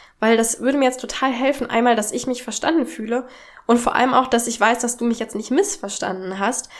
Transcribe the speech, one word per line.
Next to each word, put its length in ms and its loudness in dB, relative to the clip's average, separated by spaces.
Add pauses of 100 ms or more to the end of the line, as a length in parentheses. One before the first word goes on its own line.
(180)
Weil 200 4
das 220 0
würde 180 2
mir 80 4
jetzt 140 0
total 300 -2
helfen, 380 0
einmal, 260 4
dass 160 -2
ich 160 -4
mich 160 -4
verstanden 440 0
fühle 400 -6 (400)
und 120 6
vor 160 0
allem 200 4
auch, 140 4
dass 180 2
ich 120 -6
weiß, 200 4
dass 180 -2
du 80 -4
mich 140 0
jetzt 160 -6
nicht 160 -8
missverstanden 880 -2
hast, 420 -2